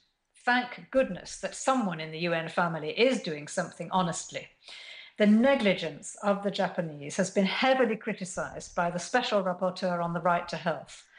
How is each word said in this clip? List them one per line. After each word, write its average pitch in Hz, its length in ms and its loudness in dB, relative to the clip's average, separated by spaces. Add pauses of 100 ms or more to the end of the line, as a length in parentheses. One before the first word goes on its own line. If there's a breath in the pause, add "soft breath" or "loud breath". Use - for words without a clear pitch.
(460)
thank 247 460 0
goodness, 254 480 -2
that 185 160 -8
someone 208 440 0
in 160 120 -8
the 160 80 -8
U 170 140 0
N 165 140 0
family 165 440 -2
is 247 300 4
doing 147 280 -6
something 170 420 -6
honestly. 170 560 -2 (720 loud breath)
The 208 80 6
negligence 214 960 4
of 196 200 0
the 202 80 0
Japanese 160 680 -4
has 190 120 2
been 196 160 2
heavily 247 520 4
criticized 175 760 -8
by 170 160 0
the 170 100 -4
Special 226 440 0
Rapporteur 180 600 -2
on 170 100 -2
the 170 80 -2
Right 175 280 2
to 165 80 -6
Health. - 460 -6 (160 loud breath)